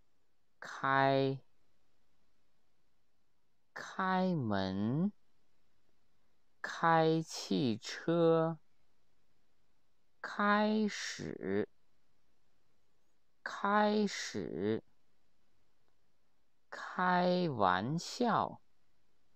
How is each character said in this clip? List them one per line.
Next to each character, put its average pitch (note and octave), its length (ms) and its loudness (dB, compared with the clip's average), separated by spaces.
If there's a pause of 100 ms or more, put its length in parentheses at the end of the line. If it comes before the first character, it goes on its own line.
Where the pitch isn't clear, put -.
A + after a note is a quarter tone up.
(600)
开。 C3+ 800 2 (2250)
开 F#3 600 0
门。 G#2+ 800 0 (1500)
开 E3 600 2
汽 C#3+ 560 -2
车。 E3 800 0 (1600)
开 G#3+ 680 0
始， - 840 -4 (1700)
开 G#3 640 2
始。 G2+ 800 -4 (1900)
开 F3+ 800 0
玩 G#2+ 480 2
笑， F3+ 640 -2 (720)